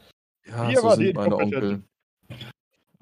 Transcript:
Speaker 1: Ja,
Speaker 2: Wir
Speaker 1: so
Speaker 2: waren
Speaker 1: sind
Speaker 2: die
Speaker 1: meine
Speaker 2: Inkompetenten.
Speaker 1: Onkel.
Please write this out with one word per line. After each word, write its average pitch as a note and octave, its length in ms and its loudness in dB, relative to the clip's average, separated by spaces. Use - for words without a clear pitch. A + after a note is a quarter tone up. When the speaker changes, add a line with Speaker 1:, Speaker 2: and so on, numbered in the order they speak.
Speaker 1:
Ja, A#2 280 -2
Speaker 2:
Wir - 20 0
Speaker 1:
so A3+ 120 4
Speaker 2:
waren G3+ 120 6
Speaker 1:
sind - 20 2
Speaker 2:
die F#3+ 120 2
Speaker 1:
meine G#2 220 0
Speaker 2:
Inkompetenten. - 20 0
Speaker 1:
Onkel. G2+ 460 -2